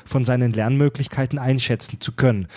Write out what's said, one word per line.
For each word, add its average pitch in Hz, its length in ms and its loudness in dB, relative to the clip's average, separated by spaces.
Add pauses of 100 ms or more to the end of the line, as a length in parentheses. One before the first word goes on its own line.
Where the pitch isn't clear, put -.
von 131 200 0
seinen 123 280 2
Lernmöglichkeiten 135 840 0
einschätzen 127 640 -2
zu - 100 -4
können. 110 460 2